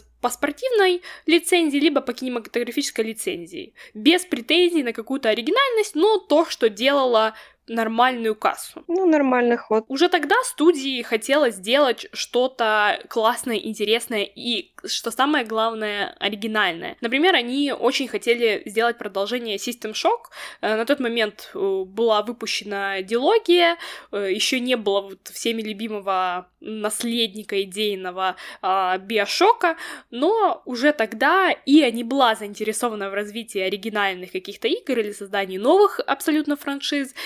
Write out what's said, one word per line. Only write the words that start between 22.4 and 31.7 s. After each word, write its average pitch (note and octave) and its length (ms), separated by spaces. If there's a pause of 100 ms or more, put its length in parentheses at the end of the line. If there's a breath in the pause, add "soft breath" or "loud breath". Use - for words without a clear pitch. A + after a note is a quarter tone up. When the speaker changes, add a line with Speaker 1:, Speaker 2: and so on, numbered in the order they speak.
Speaker 1:
дилогия, E4+ 760 (340 loud breath)
э, G3+ 200
еще A3 280
не B3 160
было G3+ 260
вот G3 280
всеми A3+ 320
любимого G3 880 (100)
наследника G#3+ 1040
идейного, F#3+ 720 (260 loud breath)
а, F#3 360
Биошока, A#3 800 (360 loud breath)
но F4 540
уже B3+ 280
тогда C#4 580
и C#4 400